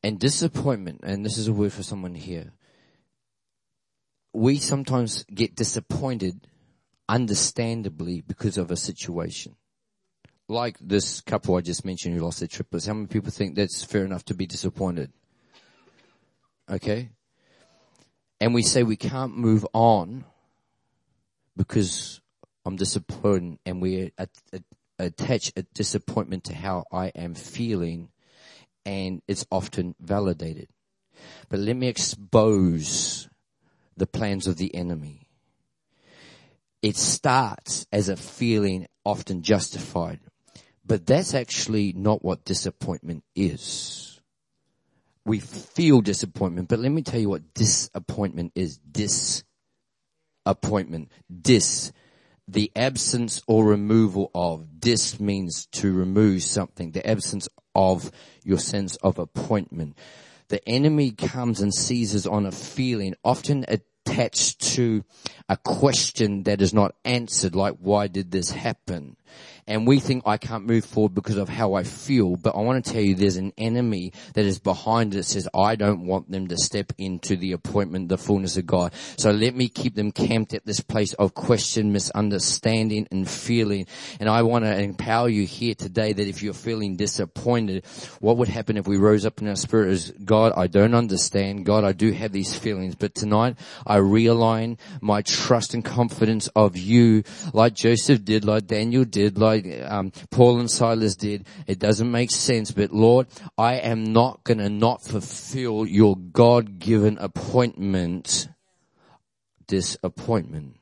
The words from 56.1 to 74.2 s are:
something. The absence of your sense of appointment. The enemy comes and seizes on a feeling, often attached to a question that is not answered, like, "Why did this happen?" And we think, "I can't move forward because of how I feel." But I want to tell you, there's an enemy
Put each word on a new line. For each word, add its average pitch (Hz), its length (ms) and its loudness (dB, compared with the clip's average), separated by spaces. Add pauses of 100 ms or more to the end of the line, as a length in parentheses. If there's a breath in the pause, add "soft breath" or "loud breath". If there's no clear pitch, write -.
something. 87 480 -4
The - 180 -6
absence 104 400 -4 (260)
of 92 360 2 (340 loud breath)
your 95 140 2
sense 98 380 -6
of 95 220 -2
appointment. 80 800 -6 (520 loud breath)
The - 200 -6
enemy 139 440 2
comes 120 480 -4
and 101 140 0
seizes 104 520 -2
on 101 200 0
a 92 60 -6
feeling, 107 600 -6 (100)
often 139 440 0
attached - 920 -2 (140)
to 113 300 0 (440 loud breath)
a 95 80 0
question 110 880 0
that 98 180 2
is 95 140 4
not 101 200 4 (100)
answered, 117 500 -2
like, 95 260 0
"Why 101 280 2
did 92 220 -6
this 90 200 -2
happen?" 87 640 -8 (520 loud breath)
And 107 180 0
we 135 140 6
think, 127 260 -2
"I 104 120 2
can't 110 280 -8
move 113 180 2
forward 107 300 0
because 101 220 -2
of 98 120 -4
how 98 260 0
I 92 100 0
feel." 110 500 0
But - 220 -2
I 101 60 -2
want 123 220 0
to - 80 -8
tell 113 80 0
you, 101 140 4
there's 92 220 2
an 95 200 -6
enemy 110 560 -2 (220 loud breath)